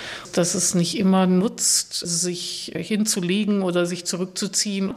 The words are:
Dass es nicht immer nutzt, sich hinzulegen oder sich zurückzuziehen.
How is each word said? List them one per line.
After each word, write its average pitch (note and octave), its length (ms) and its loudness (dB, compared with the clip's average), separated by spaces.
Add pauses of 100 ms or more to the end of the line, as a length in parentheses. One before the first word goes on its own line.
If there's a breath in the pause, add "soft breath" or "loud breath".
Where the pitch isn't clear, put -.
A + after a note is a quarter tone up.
(340 loud breath)
Dass F3 200 2
es F#3 220 0
nicht E3+ 240 2
immer F#3+ 260 6
nutzt, - 680 2
sich F3 800 -4
hinzulegen G3 880 0
oder F3 240 2
sich F3 180 -6
zurückzuziehen. G3 920 -2